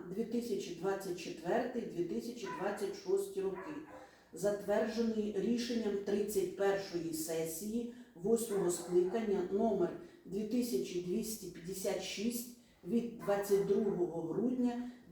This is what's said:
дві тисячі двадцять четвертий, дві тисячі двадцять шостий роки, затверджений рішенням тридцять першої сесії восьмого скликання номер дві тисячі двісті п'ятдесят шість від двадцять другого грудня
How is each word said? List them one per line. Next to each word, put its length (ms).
дві 100
тисячі 500
двадцять 460
четвертий, 640
дві 220
тисячі 440
двадцять 440
шостий 380
роки, 300
затверджений 1040
рішенням 680
тридцять 520
першої 560
сесії 840
восьмого 560
скликання 840
номер 480
дві 200
тисячі 580
двісті 440
п'ятдесят 560
шість 560
від 340
двадцять 480
другого 680
грудня 580